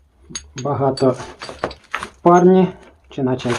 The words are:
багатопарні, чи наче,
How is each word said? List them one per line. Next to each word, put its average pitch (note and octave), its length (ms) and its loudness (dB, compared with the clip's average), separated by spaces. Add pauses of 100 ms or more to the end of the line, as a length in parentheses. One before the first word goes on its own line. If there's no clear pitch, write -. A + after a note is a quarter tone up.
(600)
багатопарні, D3 2000 0 (420)
чи C#3 140 -6
наче, B2+ 360 -4